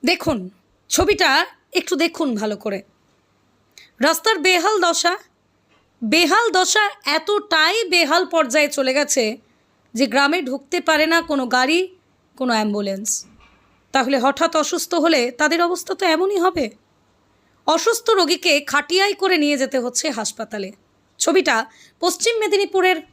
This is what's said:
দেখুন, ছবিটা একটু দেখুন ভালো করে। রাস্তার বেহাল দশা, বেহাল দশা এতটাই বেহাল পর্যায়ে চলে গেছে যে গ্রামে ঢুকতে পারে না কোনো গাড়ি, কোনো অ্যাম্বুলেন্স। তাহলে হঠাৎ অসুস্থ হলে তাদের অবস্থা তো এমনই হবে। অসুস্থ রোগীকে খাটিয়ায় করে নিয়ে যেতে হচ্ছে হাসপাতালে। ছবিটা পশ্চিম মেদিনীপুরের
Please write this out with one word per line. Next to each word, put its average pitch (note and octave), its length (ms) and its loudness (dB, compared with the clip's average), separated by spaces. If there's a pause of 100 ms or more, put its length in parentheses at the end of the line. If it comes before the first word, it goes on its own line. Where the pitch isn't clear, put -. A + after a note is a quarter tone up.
(100)
দেখুন, E4 280 -2 (560)
ছবিটা F#4+ 360 2 (480)
একটু - 160 -4 (100)
দেখুন E4 240 -2 (120)
ভালো G#3+ 240 -4
করে। G3+ 140 -4 (1300)
রাস্তার E4 300 0 (100)
বেহাল F#4 300 2 (100)
দশা, E4+ 280 0 (880)
বেহাল E4+ 440 2 (100)
দশা F#4 280 2 (320)
এতটাই F4 600 0 (180)
বেহাল E4+ 280 2 (120)
পর্যায়ে D4 420 2
চলে C4 220 0
গেছে C#4+ 260 0 (680)
যে A#3+ 180 2
গ্রামে C#4+ 260 2 (100)
ঢুকতে C4+ 300 -6 (100)
পারে D#4 240 2
না E4+ 60 4 (120)
কোনো C#4 140 -2 (120)
গাড়ি, C4+ 240 2 (580)
কোনো B3+ 180 -2
অ্যাম্বুলেন্স। G#3 520 -4 (840)
তাহলে C4+ 300 0
হঠাৎ D4 280 0 (100)
অসুস্থ - 300 -4 (120)
হলে D#4+ 160 4 (200)
তাদের D4+ 280 2
অবস্থা F4 320 -6
তো G4 40 -2 (100)
এমনই F#4+ 300 0
হবে। F4 200 0 (1040)
অসুস্থ E4+ 400 0 (120)
রোগীকে E4+ 340 2 (200)
খাটিয়ায় F#4 500 0
করে F#4 220 2
নিয়ে D4 180 2
যেতে C4+ 220 -2
হচ্ছে B3 220 -4 (120)
হাসপাতালে। G#3 500 -8 (520)
ছবিটা D4+ 360 2 (460)
পশ্চিম F#4 400 0
মেদিনীপুরের F#4+ 560 0 (140)